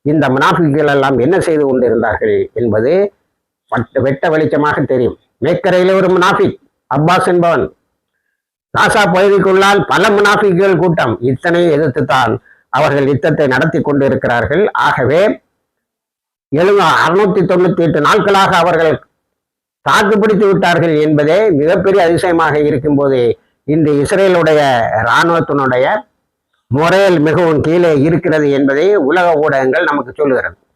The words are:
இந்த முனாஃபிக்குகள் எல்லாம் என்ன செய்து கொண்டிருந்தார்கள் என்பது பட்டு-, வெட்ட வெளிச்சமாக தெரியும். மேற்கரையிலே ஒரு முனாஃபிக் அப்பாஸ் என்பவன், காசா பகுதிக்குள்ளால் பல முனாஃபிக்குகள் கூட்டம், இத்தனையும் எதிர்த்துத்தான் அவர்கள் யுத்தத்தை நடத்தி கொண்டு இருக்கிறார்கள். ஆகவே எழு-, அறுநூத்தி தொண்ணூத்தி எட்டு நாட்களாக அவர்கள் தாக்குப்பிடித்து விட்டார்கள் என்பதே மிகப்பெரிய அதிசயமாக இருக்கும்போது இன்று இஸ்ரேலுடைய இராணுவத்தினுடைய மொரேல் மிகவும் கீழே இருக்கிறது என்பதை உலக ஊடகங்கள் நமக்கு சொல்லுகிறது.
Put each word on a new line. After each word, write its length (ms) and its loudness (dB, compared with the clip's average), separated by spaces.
இந்த 260 0
முனாஃபிக்குகள் 600 0
எல்லாம் 300 0
என்ன 220 0
செய்து 260 0
கொண்டிருந்தார்கள் 880 -2
என்பது 580 -2
பட்டு-, 240 -4
வெட்ட 280 -2
வெளிச்சமாக 560 -2
தெரியும். 320 -2
மேற்கரையிலே 540 0
ஒரு 120 0
முனாஃபிக் 500 0
அப்பாஸ் 300 0
என்பவன், 480 0
காசா 280 0
பகுதிக்குள்ளால் 720 2
பல 220 0
முனாஃபிக்குகள் 680 2
கூட்டம், 440 -2
இத்தனையும் 600 0
எதிர்த்துத்தான் 580 -2
அவர்கள் 380 0
யுத்தத்தை 400 0
நடத்தி 340 -2
கொண்டு 260 0
இருக்கிறார்கள். 640 -2
ஆகவே 720 0
எழு-, 320 2
அறுநூத்தி 380 0
தொண்ணூத்தி 360 0
எட்டு 200 0
நாட்களாக 560 2
அவர்கள் 460 0
தாக்குப்பிடித்து 640 0
விட்டார்கள் 500 0
என்பதே 540 2
மிகப்பெரிய 540 2
அதிசயமாக 540 0
இருக்கும்போது 800 0
இன்று 280 0
இஸ்ரேலுடைய 680 2
இராணுவத்தினுடைய 920 0
மொரேல் 460 2
மிகவும் 400 0
கீழே 400 0
இருக்கிறது 500 0
என்பதை 460 0
உலக 380 0
ஊடகங்கள் 500 0
நமக்கு 320 -4
சொல்லுகிறது. 400 -2